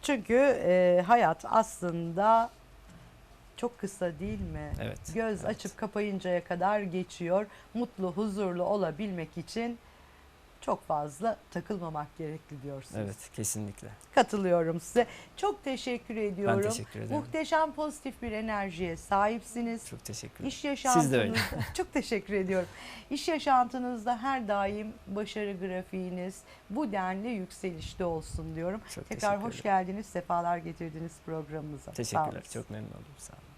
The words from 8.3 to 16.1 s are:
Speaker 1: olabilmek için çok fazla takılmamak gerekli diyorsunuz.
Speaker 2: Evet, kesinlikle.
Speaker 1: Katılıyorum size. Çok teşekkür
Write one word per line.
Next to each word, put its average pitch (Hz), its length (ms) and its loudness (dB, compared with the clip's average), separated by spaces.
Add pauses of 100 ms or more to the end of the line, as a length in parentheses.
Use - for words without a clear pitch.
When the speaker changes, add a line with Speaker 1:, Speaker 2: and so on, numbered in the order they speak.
Speaker 1:
olabilmek 175 760 -2
için 233 420 -4 (840)
çok - 260 -2
fazla 151 500 0 (140)
takılmamak 165 680 -6
gerekli 151 460 -8
diyorsunuz. 135 420 -8
Speaker 2:
Evet, - 280 -10
kesinlikle. 107 540 -6 (280)
Speaker 1:
Katılıyorum 175 640 4
size. - 280 4 (300)
Çok 403 260 -2
teşekkür 247 520 -4